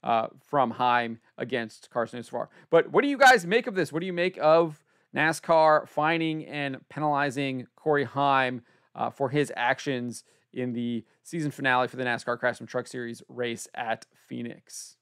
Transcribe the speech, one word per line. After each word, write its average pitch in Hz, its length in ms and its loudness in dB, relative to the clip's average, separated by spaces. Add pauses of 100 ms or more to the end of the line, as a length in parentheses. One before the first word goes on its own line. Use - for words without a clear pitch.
uh, 113 240 0 (140)
from 127 300 0
Heim 120 480 0 (180)
against 113 520 -6
Carson 120 300 -4
Hocevar. 120 300 -8 (200)
But 165 220 4
what 190 120 4
do 285 40 0
you 277 100 -2
guys 254 300 8
make 233 200 0
of 220 60 -8
this? 175 180 -2
What 160 100 -4
do 185 40 -6
you 185 80 -6
make 175 260 -2
of 156 440 4 (320)
nascar 156 720 4
fining 160 580 -2
and 139 440 -8
penalizing 139 880 -2
Corey 147 280 0
Heim, 131 600 0 (320)
uh, 117 140 -2
for 139 200 -4
his 139 260 0
actions 123 680 -4 (280)
in 123 220 -6
the 120 300 -4 (200)
season 156 260 -4
finale 127 380 2
for 120 80 -10
the 127 80 -6
nascar 120 340 -2
Craftsman 120 300 -2
Truck 123 180 -6
Series 120 420 -10
race 120 460 -6
at 113 320 -6 (220)
Phoenix? - 760 -14